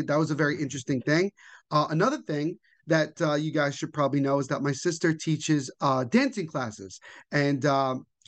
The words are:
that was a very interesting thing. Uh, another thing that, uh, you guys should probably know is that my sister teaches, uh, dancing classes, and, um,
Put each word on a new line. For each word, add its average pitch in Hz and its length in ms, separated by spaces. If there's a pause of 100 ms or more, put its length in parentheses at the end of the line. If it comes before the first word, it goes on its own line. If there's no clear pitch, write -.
that 147 100
was 160 140
a 151 40
very 147 240
interesting 135 420
thing. 170 300 (380)
Uh, 151 220
another 220 320
thing 151 340 (320)
that, 160 320
uh, 156 120
you 151 180
guys 143 240
should - 160
probably 143 300
know 139 180
is 135 80
that 139 140
my 143 100
sister 165 420
teaches, 151 560 (120)
uh, 131 240
dancing 233 420
classes, 104 540 (320)
and, 143 320
um, 135 400 (220)